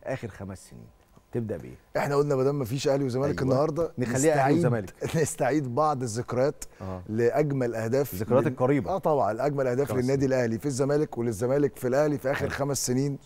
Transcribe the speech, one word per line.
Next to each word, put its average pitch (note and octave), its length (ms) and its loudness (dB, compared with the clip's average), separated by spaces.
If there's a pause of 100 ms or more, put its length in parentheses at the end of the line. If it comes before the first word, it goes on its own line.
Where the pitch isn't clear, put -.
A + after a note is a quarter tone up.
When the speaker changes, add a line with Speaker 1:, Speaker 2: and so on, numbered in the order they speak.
Speaker 1:
آخر B2 240 -6
خمس G2 420 -12
سنين. A2+ 160 -20 (460)
تبدأ G#2+ 260 -4
بإيه؟ B1+ 180 -14 (220)
Speaker 2:
احنا C3+ 180 -2
قلنا C#3+ 200 2
ما C3 80 2
دام C#3+ 160 2
مفيش C3 280 -2
أهلي C#3 160 2
وزمالك C#3 380 -2
Speaker 1:
أيوة. C3 100 2
Speaker 2:
النهاردة، D3+ 460 0
Speaker 1:
نخليها C3 360 2
أهلي C#3 220 4
Speaker 2:
نستعيد، - 20 4
Speaker 1:
وزمالك. A#2 360 0 (220)
Speaker 2:
<laughs> E3 60 4
نستعيد C3+ 540 0
بعض D3 280 2
الذكريات B2 600 -2 (180)
Speaker 1:
آه. F#2 280 -8
Speaker 2:
لأجمل A#2+ 680 2
أهداف A#2 380 0
Speaker 1:
الذكريات A#2 300 2
Speaker 2:
لل-، - 40 0
Speaker 1:
القريبة. B2+ 440 0
Speaker 2:
آه F#3+ 60 -2
طبعًا، B2 480 0
أجمل C#3 220 0
أهداف B2+ 240 0
Speaker 1:
خمس G#2+ 100 0
Speaker 2:
للنادي C3+ 240 0
Speaker 1:
سنين. B2+ 140 2
Speaker 2:
الأهلي A2+ 200 0
في - 60 -8
الزمالك C#3+ 520 0
وللزمالك A#2+ 600 0
في B2+ 100 -4
الأهلي C#3+ 300 2
في C3 140 -2
آخر C#3+ 140 -2
Speaker 1:
أيوة. B2 100 -4
Speaker 2:
خمس C#3 320 -2
سنين. C3 380 0